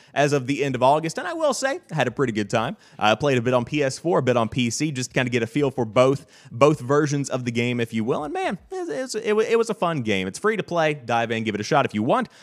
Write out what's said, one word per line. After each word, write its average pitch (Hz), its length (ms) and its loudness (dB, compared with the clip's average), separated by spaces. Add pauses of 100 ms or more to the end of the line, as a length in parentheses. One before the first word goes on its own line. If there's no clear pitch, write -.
(120)
as 147 220 2
of 131 120 0
the 131 160 -2
end 139 120 0
of 120 80 -6
August, 156 340 2
and 285 100 -6
I 349 60 -2
will 320 220 0
say 269 260 -4 (100)
I - 40 -8
had 131 140 2
a - 40 -2
pretty 120 220 -2
good 104 160 -2
time. 117 260 -2 (220)
I 107 160 4
played 139 240 2
a 117 40 0
bit 123 120 2
on 120 100 2
P 147 180 -2
S 135 160 -2
four, 175 200 0
a 151 40 2
bit 123 140 2
on 113 140 0
P 123 180 0
C, 151 240 -2
just 127 200 -8
to - 20 -6
kinda 127 160 0
get 120 120 0
a 113 40 0
feel 143 240 0
for 123 160 -4
both, 127 400 2 (240)
both 147 300 4
versions 143 500 0
of 127 160 -4
the 123 60 -4
game, 120 280 0
if 113 140 -4
you 110 100 0
will, 139 180 -2
and 302 120 -8
man, 370 240 -4 (120)
it, 339 440 -6
it, 214 100 -6
it, 214 100 0
it 220 220 2
was 233 140 0
a 214 40 -4
fun 165 280 -2
game. 98 260 0
It's 92 100 -8
free 214 200 0
to 180 40 -2
play. 160 300 0
Dive 117 380 -2
in, 113 120 -2
give 110 120 -2
it 147 80 -2
a - 20 -8
shot 139 220 2
if - 80 -6
you 107 80 0
want. 202 260 0 (140)